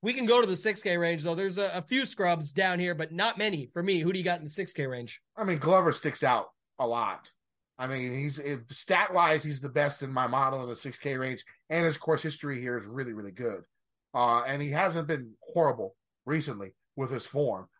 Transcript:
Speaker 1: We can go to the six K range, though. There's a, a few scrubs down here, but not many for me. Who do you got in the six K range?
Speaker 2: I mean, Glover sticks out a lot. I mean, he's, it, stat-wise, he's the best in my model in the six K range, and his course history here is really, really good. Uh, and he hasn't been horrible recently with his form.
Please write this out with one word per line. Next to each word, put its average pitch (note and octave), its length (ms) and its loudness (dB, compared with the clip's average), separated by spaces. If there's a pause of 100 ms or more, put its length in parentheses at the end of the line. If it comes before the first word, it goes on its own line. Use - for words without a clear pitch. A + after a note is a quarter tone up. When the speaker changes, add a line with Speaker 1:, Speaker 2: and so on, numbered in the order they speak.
Speaker 1:
We A3+ 120 0
can C4 120 -2
go A#3+ 160 8
to A3+ 60 4
the F#3 80 0
six G3+ 280 -2
K F3+ 140 2
range, E3+ 260 2
though. E3 120 0
There's F#3+ 220 -2
a, G3 180 2
a F3+ 60 -4
few B3+ 240 0
scrubs E3+ 480 0
down F#3 260 2
here, F3+ 140 0
but D#3 180 -4
not G3+ 280 0
many F3+ 340 -2
for F3 80 -4
me. F#3 180 2
Who E3 140 2
do F#3+ 60 -2
you F3 60 -2
got F3 140 0
in D#3 40 -12
the D3 80 -10
six F#3 220 -6
K C#3+ 120 -4
range? B2 360 -8 (160)
Speaker 2:
I A3 60 -4
mean, F3+ 140 0
Glover E3+ 340 6
sticks - 320 -2
out A#2+ 240 2 (320)
a B2+ 60 0
lot. A#2 460 -2 (460)
I B2+ 100 -4
mean, B2+ 300 -4
he's, C#3+ 220 -4
it, C#3 220 -6 (100)
stat-wise, F3 720 2
he's D3 160 -6
the C#3 80 -6
best C#3+ 340 0
in C3+ 80 -6
my B2+ 180 0
model C3+ 360 0
in B2 60 -6
the A2+ 80 -8
six C3 200 -10
K C#3 200 -4
range, C3 260 -6 (260)
and E3+ 140 2
his D#3 140 2
course D#3 240 0
history C#3+ 400 -6
here B2 160 -4
is G#2 80 -8
really, A#2+ 260 -8
really G2+ 220 -10
good. G#2 300 -6 (500)
Uh, A#2+ 300 4
and C#3 180 -2
he D3 80 -4
hasn't E3 400 0
been B2+ 320 -4
horrible B2+ 520 2 (320)
recently B2 480 -4 (220)
with C3 160 -4
his A#2+ 160 -6
form. A#2+ 400 0 (120)